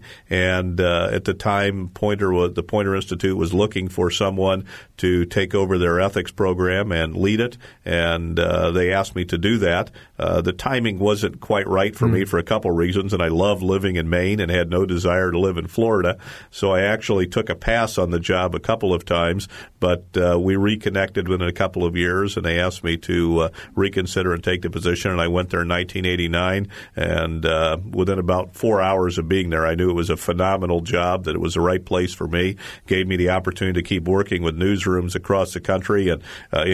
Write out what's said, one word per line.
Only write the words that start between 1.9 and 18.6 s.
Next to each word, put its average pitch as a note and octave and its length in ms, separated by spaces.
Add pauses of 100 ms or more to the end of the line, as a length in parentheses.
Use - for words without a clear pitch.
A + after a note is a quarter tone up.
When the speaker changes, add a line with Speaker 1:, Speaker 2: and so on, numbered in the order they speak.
Speaker 1:
Poynter G#2 400
wa-, F2 140
the E2+ 160
Poynter G2 320
Institute F#2 420
was F2+ 160
looking F#2+ 360
for F2+ 200
someone F#2+ 560 (320)
to F2+ 280
take F#2+ 280
over F#2+ 240
their F2 220
ethics G2 320
program F#2 640
and D#2+ 220
lead G#2 240
it, A#2+ 160 (260)
and, E2+ 560
uh, E2+ 320
they F2+ 220
asked F#2+ 240
me F2+ 80
to F2 120
do G#2 200
that. F#2 340 (260)
Uh, E2+ 220
the F#2 140
timing A#2 440
wasn't G#2 440
quite G2 260
right G2 260
for A#2+ 140
Speaker 2:
Hmm. A2+ 60
Speaker 1:
me G2 100
for F#2 160
a E2+ 40
couple G#2+ 280
reasons, F#2 400
and F2+ 100
I E2+ 60
love F#2 340
living F#2+ 360
in E2 120
Maine F#2 300
and E2+ 100
had F2 200
no F2+ 160
desire F2+ 440
to E2+ 80
live F#2 200
in E2 100
Florida. G#2 500 (340)
So G2 200
I F#2 120
actually G2+ 440
took G#2+ 220
a E2+ 60
pass A2+ 420
on F2 140
the F2 80
job F2+ 360
a - 60